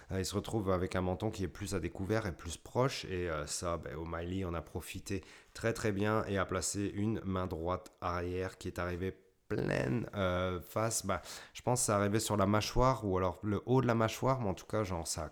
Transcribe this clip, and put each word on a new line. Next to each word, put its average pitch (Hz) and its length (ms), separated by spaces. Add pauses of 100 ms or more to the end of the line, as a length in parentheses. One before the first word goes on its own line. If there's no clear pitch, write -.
(120)
Euh, 95 80
il 92 60
se 90 100
retrouve 101 340
avec 92 260
un 92 60
menton 92 300
qui 98 120
est 90 40
plus 87 260
à 95 60
découvert 95 480
et 87 40
plus 80 260
proche. - 480
Et, 90 220
euh, 76 200
ça, 85 300
ben, 67 180
O'Malley 85 500
en 85 80
a 82 80
profité - 600 (320)
très, 113 180
très 110 180
bien 107 360
et 101 100
a 90 80
placé 95 480
une 104 320
main 92 220
droite 87 440 (100)
arrière 90 580
qui - 80
est 87 100
arrivée 90 380 (340)
pleine, 107 640
euh, 92 480
face, 110 420
bah, 98 200 (320)
je - 80
pense 123 160
que - 80
ça 107 100
arrivait 101 220
sur 104 180
la 98 80
mâchoire 110 580
ou 95 140
alors 90 240
le 101 240
haut 131 160
de 123 60
la 117 80
mâchoire, 123 440
mais 117 80
en 95 60
tout - 140
cas, 107 160
genre, 87 240
ça - 160
a 76 80